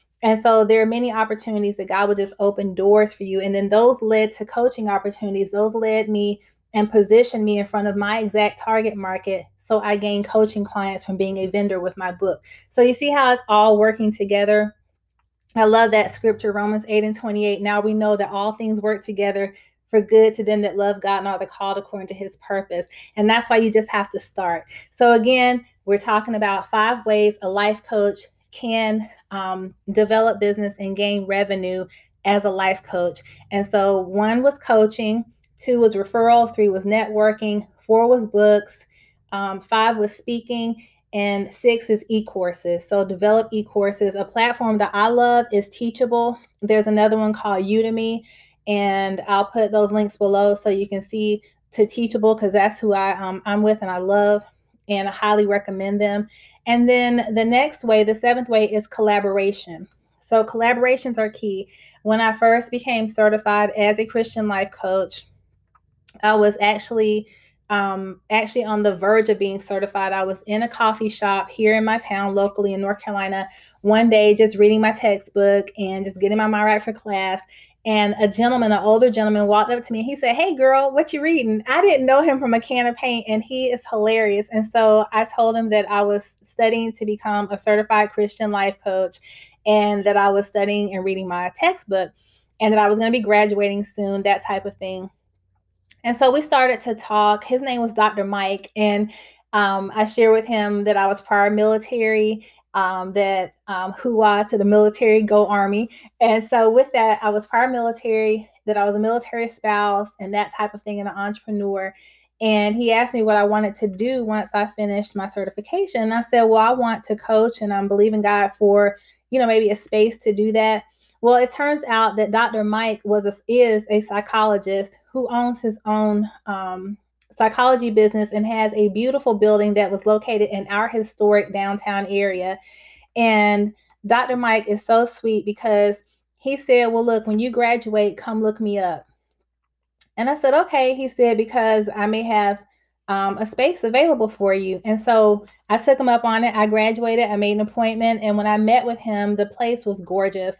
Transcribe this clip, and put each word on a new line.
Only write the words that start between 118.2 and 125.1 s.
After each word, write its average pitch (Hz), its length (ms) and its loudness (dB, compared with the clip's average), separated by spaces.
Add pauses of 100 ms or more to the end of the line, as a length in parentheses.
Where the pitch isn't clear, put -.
God 202 360 2
for, 202 400 4 (320)
you 254 100 0
know, 240 80 2
maybe 220 240 2
a 208 40 -4
space 214 440 0
to 214 140 0
do 214 200 0
that." 220 320 0 (360)
Well, 240 140 4
it 247 160 2
turns 294 340 -2
out 220 300 0
that 208 160 0
Doctor 226 320 0
Mike 214 400 -2
was 208 220 0
a, 202 100 -4 (140)
is 226 400 2
a 214 100 2
psychologist 202 1000 -2 (120)